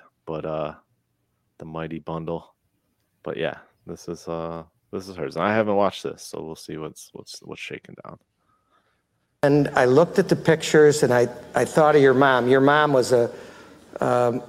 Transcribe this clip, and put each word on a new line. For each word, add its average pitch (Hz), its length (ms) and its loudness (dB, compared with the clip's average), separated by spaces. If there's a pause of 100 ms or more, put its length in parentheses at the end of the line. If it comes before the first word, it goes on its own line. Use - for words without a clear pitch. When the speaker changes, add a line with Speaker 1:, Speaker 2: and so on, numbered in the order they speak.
(260)
Speaker 1:
but, 78 200 -10
uh, 78 300 -8 (840)
the 85 80 -20
mighty 80 340 -10
bundle. 82 560 -10 (640)
But - 160 -10
yeah, 80 200 -6 (280)
this - 220 -16
is, 85 220 -12
uh, 82 340 -10 (280)
this 95 180 -12
is 92 80 -16
hers. 73 180 -10
And 82 80 -2
I 104 100 0
haven't 107 220 0
watched 98 280 -2
this, - 200 -10
so 80 180 -14
we'll 80 140 -12
see 78 220 -14
what's, - 360 -16
what's, - 300 -20
what's - 180 -16
shaking - 340 -16 (100)
down. - 140 -20 (1200)
Speaker 2:
And 143 260 4
I 135 160 2
looked 147 340 4
at 185 100 2
the 160 80 2
pictures, 151 680 4
and 123 100 2
I, 120 140 4 (260)
I 127 120 0
thought 151 320 2
of 143 40 6
your 135 120 6
mom. 127 340 2
Your 131 140 4
mom 147 320 4
was 123 180 2
a, 120 180 2 (680)
um, 123 500 0